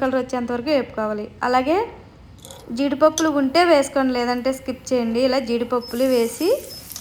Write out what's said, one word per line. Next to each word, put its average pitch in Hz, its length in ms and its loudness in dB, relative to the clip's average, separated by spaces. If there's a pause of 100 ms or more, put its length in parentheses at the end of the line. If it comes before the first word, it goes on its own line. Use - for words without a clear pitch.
కలర్ 262 200 0
వచ్చేంత 247 340 -4
వరకు 240 180 -2
వేపుకోవాలి. 214 520 -2 (220)
అలాగే 262 300 2 (960)
జీడిపప్పులు 302 540 2 (100)
ఉంటే 269 220 4 (100)
వేసుకోండి, 269 460 2
లేదంటే 247 400 -2
స్కిప్ 262 340 -10
చేయండి. 233 360 0
ఇలా 262 200 2
జీడిపప్పులు 240 640 0
వేసి 240 360 0 (500)